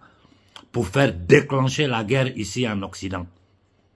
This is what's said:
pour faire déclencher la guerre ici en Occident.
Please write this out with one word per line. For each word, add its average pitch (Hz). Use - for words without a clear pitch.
pour 123
faire 135
déclencher 131
la 117
guerre 131
ici 113
en 101
Occident. 92